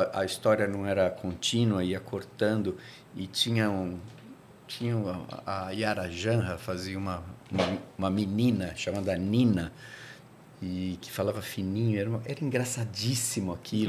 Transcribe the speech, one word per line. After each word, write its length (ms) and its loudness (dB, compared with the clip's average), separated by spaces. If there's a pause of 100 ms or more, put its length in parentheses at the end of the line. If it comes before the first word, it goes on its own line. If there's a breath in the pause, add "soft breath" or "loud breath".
(120)
a, 80 -2
a 60 2
história 420 4
não 180 -2
era 220 4
contínua, 760 2
ia 160 0
cortando, 800 0 (400 loud breath)
e 100 -4
tinha 440 2
um, 280 -2 (720)
tinha 260 -2
um, 300 0 (220)
a, 220 -2
a 20 -6
Yara 400 0
Janra 480 2
fazia 400 -4
uma, 240 -2 (280)
uma, 280 0 (180)
uma 140 0
menina 640 2
chamada 400 -2
Nina, 560 4 (880 loud breath)
e 380 -4
que 100 -14
falava 300 0
fininho, 580 0
era 120 0
uma, 160 -2
era 180 -4
engraçadíssimo 1120 0
aquilo, 340 0